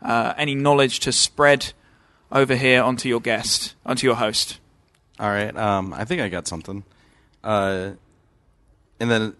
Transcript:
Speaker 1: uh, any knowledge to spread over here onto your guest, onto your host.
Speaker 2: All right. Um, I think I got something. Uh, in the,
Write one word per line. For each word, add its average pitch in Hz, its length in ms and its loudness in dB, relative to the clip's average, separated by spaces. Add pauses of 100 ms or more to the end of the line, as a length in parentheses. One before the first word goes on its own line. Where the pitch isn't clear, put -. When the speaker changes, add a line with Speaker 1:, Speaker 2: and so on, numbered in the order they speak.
Speaker 1:
uh, 113 360 -2
any 143 180 -2
knowledge 139 460 2
to 131 100 -2
spread - 600 2 (580)
over 135 240 4
here 127 280 4
onto 127 260 -2
your 117 100 0
guest, 110 560 -2 (100)
onto 127 220 -2
your 117 80 6
host. - 440 -2 (600)
Speaker 2:
All 107 100 -2
right. 104 280 -2
Um, 98 360 0
I 107 120 -8
think 170 160 -4
I 104 80 -4
got 87 180 -6
something. 95 360 -10 (600)
Uh, 98 480 -2 (1080)
in 117 100 -4
the, 110 300 0